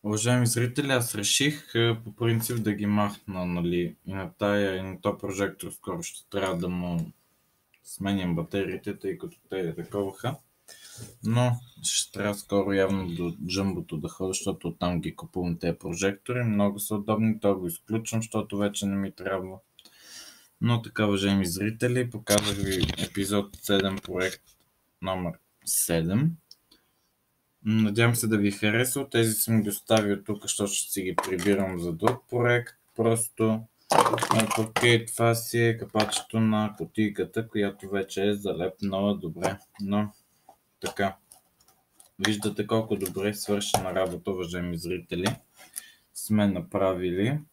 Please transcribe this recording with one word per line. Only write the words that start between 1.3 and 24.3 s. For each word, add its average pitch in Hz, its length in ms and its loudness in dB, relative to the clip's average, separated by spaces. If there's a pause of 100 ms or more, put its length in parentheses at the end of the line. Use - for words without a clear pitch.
а, 117 300 4
по - 100 -12
принцип 117 480 0
да 104 100 2
ги 101 140 -2
махна, 101 600 0
нали, 87 500 0 (100)
и 92 80 -8
на 95 180 -8
тая, 101 440 0
и 92 60 -4
на 95 180 -8
този 101 180 -2
прожектор 92 520 -4
скоро 85 320 -8
ще - 280 -14
трябва 95 260 -2
да - 120 -2
му 87 440 -2 (720)
сменям 95 500 -2
батериите, 95 640 -4
тъй 92 200 -6
като 87 200 -12 (120)
те 87 240 -4
таковаха. 101 600 -4 (880)
Но 120 320 2 (260)
ще - 300 -2
трябва 101 220 -2
скоро 101 380 0
явно 95 420 2
до 85 220 -2 (100)
Джъмбото 92 500 -2
да 78 120 -6
ходя, 95 240 -6
защото - 360 -4
оттам 87 320 -2
ги 78 160 -6
купувам 87 420 -4
тези 85 200 -2
прожектори. 98 680 -2
Много 101 340 2
са - 160 -4
удобни, 107 460 2
то 98 180 4
го 90 80 -6
изключвам, 110 560 -4
защото 107 360 -4
вече 101 280 0
не 98 100 0
ми 98 160 -4
трябва. 95 460 -6 (1040)
Но 113 220 2
така, 107 240 0
уважаеми 98 400 4
зрители, 113 640 -2
показах 104 460 0
ви 95 300 0 (120)
епизод 98 640 -2
седем, 98 340 2
проект 92 460 -4 (600)